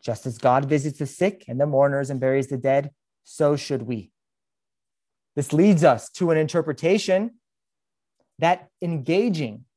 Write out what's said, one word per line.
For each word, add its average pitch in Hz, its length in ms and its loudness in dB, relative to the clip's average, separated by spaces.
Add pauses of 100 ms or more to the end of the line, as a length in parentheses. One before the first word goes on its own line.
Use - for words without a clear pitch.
Just - 240 -8
as 123 120 -8
God 135 280 2
visits 147 340 -2
the 147 60 -4
sick 190 420 -4
and 127 120 -8
the 147 80 2
mourners 139 420 2
and 135 100 -6
buries 131 280 0
the 139 100 -6
dead, 139 340 0 (320)
so 147 320 0
should 135 280 -6
we. 110 280 -10 (1200)
This 143 160 -4
leads 170 320 4
us 131 280 4
to 175 200 -2
an 156 60 2
interpretation 175 960 0 (1080)
that 175 300 0 (120)
engaging 165 840 -2 (120)